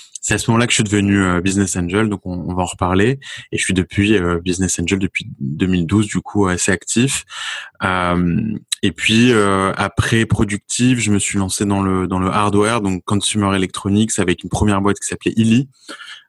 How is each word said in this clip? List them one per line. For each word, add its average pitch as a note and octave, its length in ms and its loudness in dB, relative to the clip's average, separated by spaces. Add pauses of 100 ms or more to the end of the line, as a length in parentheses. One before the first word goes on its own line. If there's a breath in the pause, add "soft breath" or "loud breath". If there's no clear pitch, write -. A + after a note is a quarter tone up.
(260 loud breath)
C'est G#2+ 100 0
à - 20 -2
ce - 120 -2
moment-là A#2 180 4
que - 40 -2
je - 40 0
suis A2+ 100 0
devenu, G2+ 360 2
euh, F2+ 200 2
business F#2+ 340 0
angel, F#2 320 0
donc G2+ 160 -4
on, F2+ 260 -8
on F2+ 40 -4
va F2+ 100 0
en - 20 0
reparler. G2 540 0 (320 loud breath)
Et - 60 -4
je - 80 -2
suis F#2+ 80 -2
depuis, G2+ 420 2
euh, F2 240 0
business F2+ 400 -2
angel F2 180 0
depuis F#2+ 300 -4 (100)
deux C#2+ 280 -2
mille F2+ 200 2
douze, G2+ 220 2
du F#2+ 140 -4
coup G2+ 260 0
assez F2+ 240 0
actif. - 540 -2 (580 loud breath)
Euh, F2 580 0 (420)
et G2 100 0
puis, A#2 400 4
euh, G2 420 2
après A2 500 0
Productive, A#2 760 0
je G#2 100 0
me G2+ 80 4
suis - 180 -4
lancé G2 280 -2
dans G2 180 0
le, F#2 240 0
dans F#2 120 -2
le F#2 100 0
hardware, G#2 500 2
donc F#2+ 240 -2
consumer G2+ 500 0
electronics, G2 640 0
avec F2+ 280 0
une F2 40 -8
première G2+ 300 2
boîte G2 180 0
qui - 120 -8
s'appelait - 260 -4
Illy, A2+ 320 4 (600 loud breath)